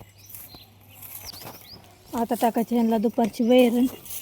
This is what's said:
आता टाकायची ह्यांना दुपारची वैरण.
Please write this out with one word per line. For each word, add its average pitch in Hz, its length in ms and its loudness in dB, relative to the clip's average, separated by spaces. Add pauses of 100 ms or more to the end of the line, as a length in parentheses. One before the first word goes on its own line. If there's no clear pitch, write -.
(2250)
आता 233 280 -2
टाकायची 233 340 0
ह्यांना 226 220 2
दुपारची 226 460 0
वैरण. 247 420 6 (360)